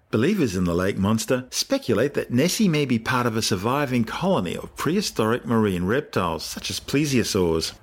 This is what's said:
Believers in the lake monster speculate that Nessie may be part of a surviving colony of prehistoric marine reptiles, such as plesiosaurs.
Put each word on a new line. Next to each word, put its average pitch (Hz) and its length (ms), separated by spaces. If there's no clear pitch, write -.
Believers 127 460
in 90 80
the 85 100
lake 95 220
monster 113 520
speculate 143 680
that - 140
Nessie 170 380
may 151 160
be 123 160
part 120 260
of 113 120
a 110 40
surviving 123 640
colony 147 540
of - 180
prehistoric 127 720
marine 104 400
reptiles, 95 580
such - 260
as 98 120
plesiosaurs. 98 920